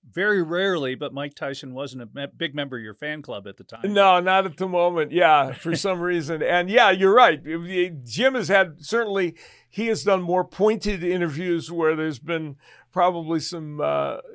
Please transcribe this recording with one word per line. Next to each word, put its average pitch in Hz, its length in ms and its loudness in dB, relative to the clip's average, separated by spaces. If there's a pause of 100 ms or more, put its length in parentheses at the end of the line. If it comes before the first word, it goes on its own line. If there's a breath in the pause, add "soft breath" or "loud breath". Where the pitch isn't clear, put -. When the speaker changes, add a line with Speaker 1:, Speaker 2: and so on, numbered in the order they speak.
Speaker 1:
very 190 340 0
rarely, 170 500 0
but 131 180 -8
Mike 139 220 -10
Tyson 139 400 -10
wasn't 127 300 -10
a 110 100 -16
me-, 139 140 -8 (100)
big 156 160 -6
member 139 240 -6
of 113 60 -10
your 107 100 -14
fan 151 300 -10
club 104 240 -10
at 98 100 -16
the 101 60 -20
time. 196 300 -6
Speaker 2:
No, 190 260 8
not 190 260 2
at 170 120 -10
the 190 100 -4
moment. 175 440 0
Yeah, 151 420 4
for 165 220 -4
Speaker 1:
<laughs> - 0 -
Speaker 2:
some 185 240 -2
reason. 165 440 -4
And 175 260 2
yeah, 220 220 6
you're 190 220 4
right. 208 280 6 (640)
Jim 190 320 0
has 214 120 -2
had, 175 380 2
certainly, 196 500 -2 (320 loud breath)
he 226 200 -6
has 185 160 -2
done 190 180 2
more 180 240 0
pointed 202 580 -2
interviews 175 640 -2
where 160 280 0
there's 156 220 -4
been 156 360 -6 (380 loud breath)
probably 170 480 0
some, 151 400 -10
uh, 143 380 -2 (160)